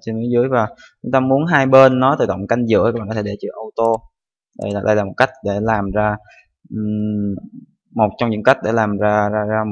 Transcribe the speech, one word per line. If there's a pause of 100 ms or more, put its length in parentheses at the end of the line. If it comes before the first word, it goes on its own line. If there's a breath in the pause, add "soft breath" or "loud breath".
trên
phía
dưới,
và (340 loud breath)
chúng
ta
muốn
hai
bên
nó
tự
động
canh
giữa,
các
bạn
có
thể
để
chữ
auto. (680)
Đây
là,
đây
là
một
cách (160)
để
làm
ra, (520 soft breath)
ừm, (600)
một
trong
những
cách
để
làm
ra,
ra, (100)
ra